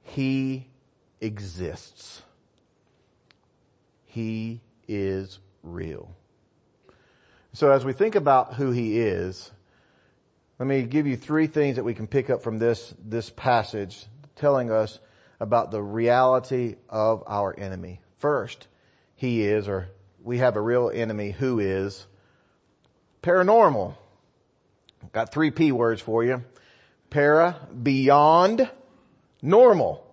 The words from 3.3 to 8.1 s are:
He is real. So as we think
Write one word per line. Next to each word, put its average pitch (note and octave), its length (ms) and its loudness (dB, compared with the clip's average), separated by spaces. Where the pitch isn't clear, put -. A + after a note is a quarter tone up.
He A2+ 560 -8
is G2 520 -6
real. E2+ 520 -14
So C#3+ 200 2
as C3+ 120 4
we C3 100 -4
think G#3+ 220 0